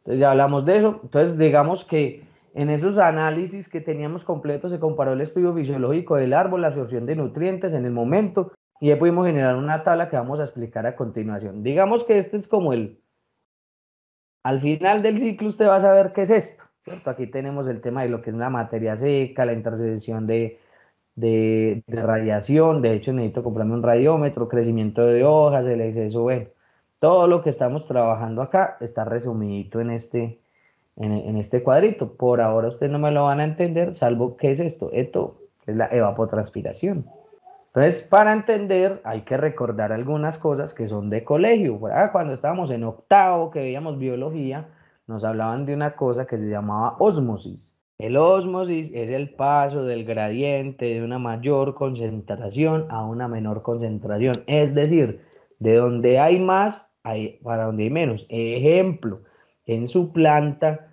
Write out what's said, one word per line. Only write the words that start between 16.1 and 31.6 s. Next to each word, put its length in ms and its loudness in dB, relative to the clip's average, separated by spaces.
qué 80 0
es 80 0
esto, 340 2
¿cierto? 280 -10
Aquí 160 -6
tenemos 420 -6
el 140 -6
tema 200 -4
de 60 -2
lo 140 -4
que 80 -8
es 60 -6
la 120 -4
materia 480 -4
seca, 480 0
la 80 0
intersección 760 -4
de, 320 -2
de, 720 2
de 160 -6
radiación. 800 2
De 140 2
hecho, 180 -4
necesito 320 -4
comprarme 300 -2
un 80 -2
radiómetro, 680 2
crecimiento 560 0
de 200 4
hojas, 420 4
el 160 -2
exceso, 400 -4
bueno, 240 -2
todo 260 4
lo 160 4
que 80 0
estamos 360 -4
trabajando 560 0
acá 380 0
está 240 -6
resumidito 760 -4
en 100 -4
este, 480 -6
en, 160 -4
en 240 -4
este 260 -2